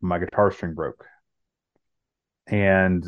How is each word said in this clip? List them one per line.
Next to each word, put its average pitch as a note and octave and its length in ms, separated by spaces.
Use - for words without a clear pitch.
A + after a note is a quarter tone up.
my F2+ 180
guitar F#2+ 320
string E2 220
broke. D2+ 320
And, F#2+ 560